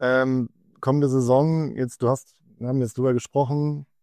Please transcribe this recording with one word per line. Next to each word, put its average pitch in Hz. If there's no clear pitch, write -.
Ähm, 127
kommende 143
Saison, 135
jetzt, -
du 120
hast, -
wir 120
haben 131
jetzt 120
drüber 127
gesprochen, 143